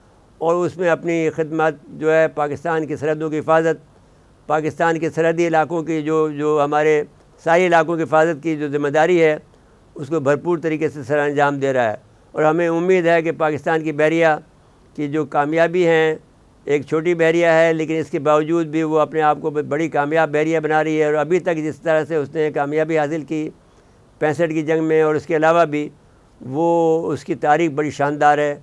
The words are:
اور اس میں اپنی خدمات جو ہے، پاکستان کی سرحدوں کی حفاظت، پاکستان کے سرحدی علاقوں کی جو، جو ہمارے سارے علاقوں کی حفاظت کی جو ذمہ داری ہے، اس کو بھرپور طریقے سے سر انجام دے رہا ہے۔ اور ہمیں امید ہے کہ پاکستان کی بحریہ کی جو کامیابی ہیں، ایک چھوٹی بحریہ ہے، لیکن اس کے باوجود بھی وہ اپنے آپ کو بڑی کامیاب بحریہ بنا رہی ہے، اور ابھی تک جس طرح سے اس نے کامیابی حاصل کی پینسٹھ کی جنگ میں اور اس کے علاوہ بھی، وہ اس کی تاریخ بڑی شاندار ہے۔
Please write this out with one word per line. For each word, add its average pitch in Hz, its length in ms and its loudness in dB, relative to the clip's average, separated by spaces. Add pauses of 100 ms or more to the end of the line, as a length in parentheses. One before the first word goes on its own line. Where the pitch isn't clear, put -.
(380)
اور 165 160 0
اس 175 220 -2
میں 175 120 -2
اپنی 160 420 0
خدمات 160 440 -2 (140)
جو 156 240 -2
ہے، 160 160 4
پاکستان 156 580 -4
کی 151 100 -6
سرحدوں 156 340 -4
کی 156 80 -4
حفاظت، 160 580 0 (500)
پاکستان 156 520 -2
کے 156 120 -4
سرحدی 165 360 0
علاقوں 160 360 0
کی 156 200 -4
جو، 156 260 0
جو 151 360 0
ہمارے 151 380 2 (420)
سارے 175 220 4
علاقوں 165 300 2
کی 160 60 -2
حفاظت 156 400 2
کی 160 140 -2
جو 147 120 -4
ذمہ 143 200 -2
داری 165 340 2
ہے، 156 140 4 (580)
اس 139 140 -12
کو 160 120 -2
بھرپور 143 380 0
طریقے 156 300 -2
سے 143 140 -12
سر 147 160 -2
انجام 143 400 0
دے 135 140 0
رہا 120 180 0
ہے۔ 107 60 -6 (360)
اور 151 120 0
ہمیں 165 240 2
امید 175 380 2
ہے 170 160 4
کہ 160 100 -4
پاکستان 156 500 -2
کی 156 100 -4
بحریہ 156 340 2 (680)
کی 147 120 -4
جو 151 160 -2
کامیابی 165 600 0
ہیں، 160 280 2 (500)
ایک 143 180 -2
چھوٹی 160 320 -2
بحریہ 165 320 2
ہے، 165 260 4
لیکن 160 240 -2
اس 151 140 -4
کے 170 80 -4
باوجود 156 480 2
بھی 156 160 -2
وہ 156 180 0
اپنے 151 220 0
آپ 151 180 2
کو 156 100 -4
بڑی 147 380 -4
کامیاب 147 440 0
بحریہ 160 260 0
بنا 156 260 0
رہی 156 160 0
ہے، 151 40 2
اور 151 100 0
ابھی 156 260 0
تک 175 160 -2
جس 151 240 -6
طرح 156 240 0
سے 160 120 -4
اس 143 180 -4
نے 151 180 0
کامیابی 156 460 -2
حاصل 147 240 -2
کی 156 280 -6 (680)
پینسٹھ 156 340 -2
کی 156 100 -2
جنگ 160 220 0
میں 156 180 2
اور 156 120 2
اس 139 120 -4
کے 165 100 0
علاوہ 165 280 4
بھی، 147 240 -4 (520)
وہ 165 720 0
اس - 120 -6
کی 170 100 -6
تاریخ 156 360 2
بڑی 147 200 -2
شاندار 147 480 2
ہے۔ 147 240 -2